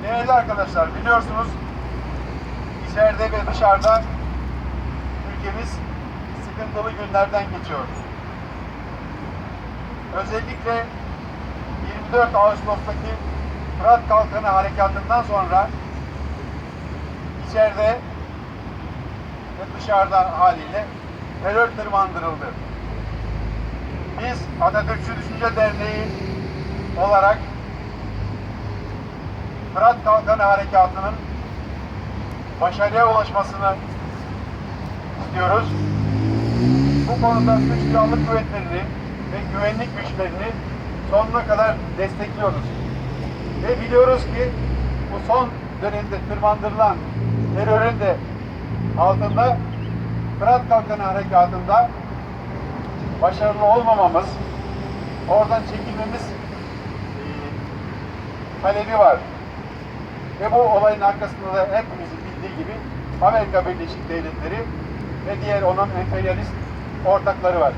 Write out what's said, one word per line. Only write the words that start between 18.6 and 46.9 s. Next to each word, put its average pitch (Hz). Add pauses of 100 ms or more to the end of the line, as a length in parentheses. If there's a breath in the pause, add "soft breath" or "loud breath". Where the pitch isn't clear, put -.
ve -
dışarıda 190
haliyle 180 (580)
terör 220
tırmandırıldı. 185 (1700)
Biz 240 (200)
Atatürkçü 220
Düşünce 226
Derneği 214 (1040)
olarak 202 (2250)
Fırat 220
Kalkanı 214
Harekatı'nın 196 (1500)
başarıya 208
ulaşmasını 196 (1500)
istiyoruz. 349 (1400)
Bu 131
konuda 62
Türk 67
Silahlı -
Kuvvetleri'ni 220 (480)
ve 196 (160)
güvenlik 214
güçlerini 190 (600)
sonuna 220
kadar 214 (220)
destekliyoruz. 196 (1000)
Ve 233
biliyoruz 247
ki 247 (640)
bu -
son 240 (320)
dönemde 208 (120)
tırmandırılan 208 (580)